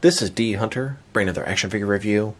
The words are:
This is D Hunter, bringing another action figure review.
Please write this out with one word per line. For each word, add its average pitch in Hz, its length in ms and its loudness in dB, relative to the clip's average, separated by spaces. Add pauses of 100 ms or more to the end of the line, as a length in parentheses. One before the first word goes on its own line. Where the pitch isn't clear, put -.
This 175 140 4
is 104 80 -2
D 113 240 0
Hunter, 127 460 -4 (120)
bringing 101 160 2
another 87 180 -2
action 95 240 -2
figure 101 160 -2
review. 104 540 0